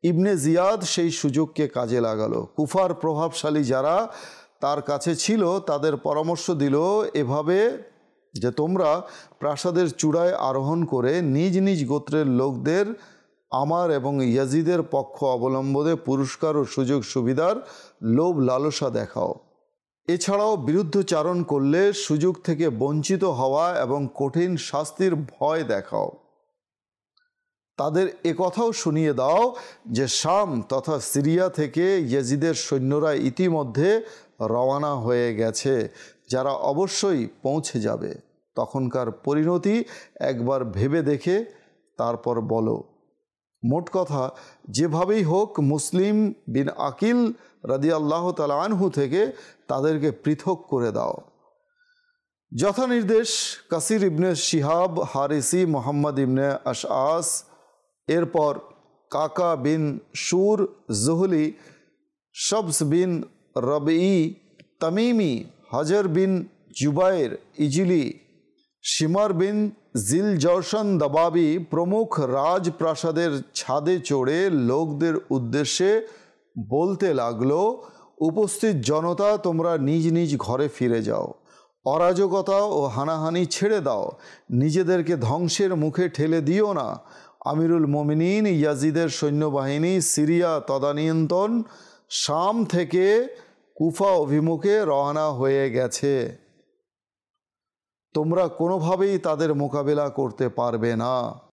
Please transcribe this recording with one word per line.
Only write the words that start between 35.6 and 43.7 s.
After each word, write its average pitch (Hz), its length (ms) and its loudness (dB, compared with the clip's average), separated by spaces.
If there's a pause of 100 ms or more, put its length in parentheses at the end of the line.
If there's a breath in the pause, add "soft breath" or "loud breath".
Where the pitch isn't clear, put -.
যারা 131 200 0
অবশ্যই 151 800 0 (140)
পৌঁছে 139 380 -2
যাবে। 107 340 -4 (400)
তখনকার 123 560 -4
পরিণতি 175 760 0 (360 loud breath)
একবার 127 440 -2
ভেবে 120 380 0
দেখে 160 420 0 (540 loud breath)
তারপর 117 420 -2
বলো। 113 440 -2 (800)
মোট 156 280 -2